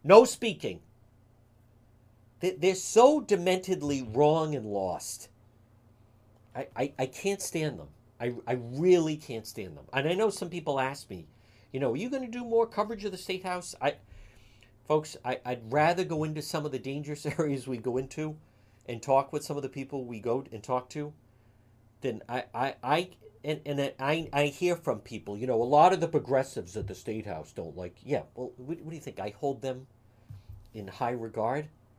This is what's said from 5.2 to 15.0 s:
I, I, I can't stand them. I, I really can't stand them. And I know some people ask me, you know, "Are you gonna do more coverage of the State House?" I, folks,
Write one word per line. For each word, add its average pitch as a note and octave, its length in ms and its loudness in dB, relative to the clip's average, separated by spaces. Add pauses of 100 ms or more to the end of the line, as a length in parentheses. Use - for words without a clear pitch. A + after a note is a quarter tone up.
I, C3 120 -8 (100)
I, C#3 220 -2
I C3 80 0
can't G3 340 -4
stand D3+ 380 -4
them. D2 100 -16 (320)
I, A#2+ 140 -4 (120)
I B2+ 140 -2
really D#3 560 4
can't A#2 300 -8
stand F2+ 300 -10
them. C3+ 160 -20
And C#3 160 0
I F3 60 2
know G#3 160 2
some F3+ 200 -6
people D#3 280 -2
ask C3+ 300 -4
me, F2 180 -12 (460)
you C3 80 -4
know, B2+ 120 2
"Are B2+ 40 -2
you A#3 140 -4
gonna C4 180 -4
do A#3+ 160 -8
more A3+ 220 4
coverage G#3+ 380 -4
of F#3+ 80 -4
the F#3 60 -8
State F#3 260 -6
House?" F3+ 360 -6
I, C#3+ 140 2 (920)
folks, D3+ 380 0